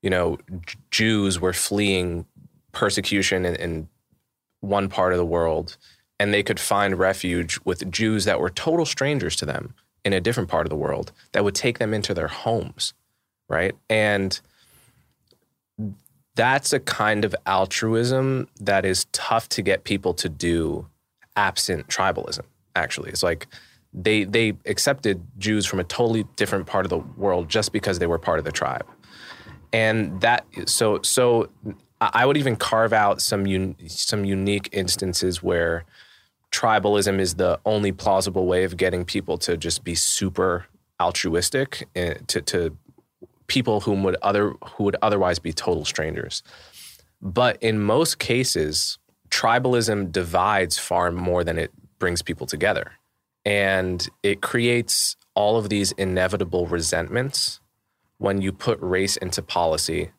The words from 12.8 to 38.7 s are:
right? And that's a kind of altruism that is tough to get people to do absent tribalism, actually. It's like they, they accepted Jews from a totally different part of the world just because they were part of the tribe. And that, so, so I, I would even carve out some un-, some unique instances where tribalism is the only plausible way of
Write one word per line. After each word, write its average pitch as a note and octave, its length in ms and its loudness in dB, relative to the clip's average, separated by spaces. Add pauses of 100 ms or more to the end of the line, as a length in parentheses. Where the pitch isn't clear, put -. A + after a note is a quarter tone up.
right? E2+ 260 0 (160)
And G#2 500 2 (2000)
that's C3 360 2
a C#3 80 2
kind G#2+ 440 2
of G2+ 100 -2 (120)
altruism A#2+ 1000 2 (120)
that G2 240 2
is F#2 280 0
tough - 380 -2
to - 120 -4
get F#2 220 0
people F#2+ 300 0
to - 140 -4
do D#2+ 580 -2 (500)
absent F#2 520 -2
tribalism, - 560 -2 (300)
actually. - 360 -4
It's - 120 -4
like E2+ 240 0 (460)
they, G#2 320 2
they G#2+ 300 2 (120)
accepted G#2+ 540 0 (180)
Jews G#2 280 0
from F#2+ 140 -2
a F2+ 40 -2
totally A2+ 400 0 (120)
different G2 300 -2
part G2 200 0
of F2 40 -2
the F2 80 0
world F2+ 500 -2
just G#2+ 240 0
because G2 260 0
they E2+ 80 0
were E2+ 120 2
part E2 200 0
of D#2 60 -2
the D#2+ 80 -4
tribe. C2+ 340 -4 (840)
And A2 480 2
that, A#2 260 2 (200)
so, G#2+ 360 2
so A#2+ 480 2 (500)
I, A2 140 2
I A#2+ 120 4
would C#3+ 100 4
even C3+ 200 0
carve A2+ 360 2
out G2+ 280 4
some G2 260 0
un-, F#2+ 300 -2 (120)
some G2+ 360 -4
unique G2 480 0
instances F2+ 720 -2
where E2+ 420 0 (680)
tribalism G#2 640 2
is F#2 160 0
the F2+ 300 2
only G#2 280 2
plausible F#2+ 540 2
way F2+ 180 2
of F2+ 120 -4